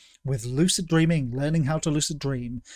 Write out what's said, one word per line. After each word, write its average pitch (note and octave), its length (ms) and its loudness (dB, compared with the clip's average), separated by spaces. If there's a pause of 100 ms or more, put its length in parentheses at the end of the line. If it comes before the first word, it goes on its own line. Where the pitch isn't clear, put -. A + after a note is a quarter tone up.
(260)
with C3 200 -4
lucid D#3+ 420 0
dreaming, D#3+ 460 2
learning D3 320 0
how D#3 140 0
to E3 100 -2
lucid D3 300 -2
dream, B2 440 -4 (120)